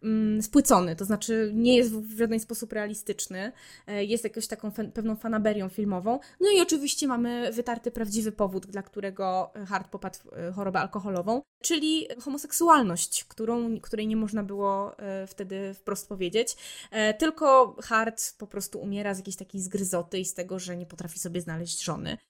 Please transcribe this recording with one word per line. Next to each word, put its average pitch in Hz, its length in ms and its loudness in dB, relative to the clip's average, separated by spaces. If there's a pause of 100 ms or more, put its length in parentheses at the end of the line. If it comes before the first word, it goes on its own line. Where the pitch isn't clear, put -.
mm, 214 400 2
spłycony, 190 540 6
to 196 80 -8
znaczy 214 500 0
nie 240 220 6
jest 233 160 6
w, 220 220 -6
w 214 40 -10
żaden 226 220 2
sposób 220 320 -8
realistyczny, 208 800 -6 (340)
e, 202 180 -2
jest 226 200 0
jakąś 214 220 -4
taką 214 240 -6
fe-, 214 220 -6
pewną 220 240 -2
fanaberią 214 520 0
filmową. 202 520 0 (200)
No 370 160 6
i 359 40 10
oczywiście 294 480 2
mamy 240 440 0
wytarty 233 380 -2
prawdziwy 220 420 -2
powód, 190 340 -2
dla 196 160 -8
którego 190 680 -4 (140)
Hart 190 220 -4
popadł 185 300 -10
w, - 140 -20
e, 170 200 -8
chorobę 190 280 -2
alkoholową, 196 640 -2 (200)
czyli 311 440 0 (140)
homoseksualność, 285 1040 2
którą, 226 560 -2
której 214 260 -4
nie 220 100 0
można 220 260 0
było, 202 560 -2
e, 196 280 -8
wtedy 196 480 -8
wprost - 340 -6
powiedzieć. 202 480 -2 (340)
E, 214 240 2
tylko 269 680 6
Hart 226 560 0
po 208 80 -12
prostu 202 340 -8
umiera 202 340 -4
z 190 40 -8
jakiejś 190 180 -10
takiej 196 240 -10
zgryzoty 185 580 -2
i 185 60 -2
z 180 100 -6
tego, 185 240 -8
że 180 180 -8
nie 175 100 -10
potrafi 170 320 -12
sobie 175 220 -4
znaleźć 165 440 -6
żony. 147 340 -6 (120)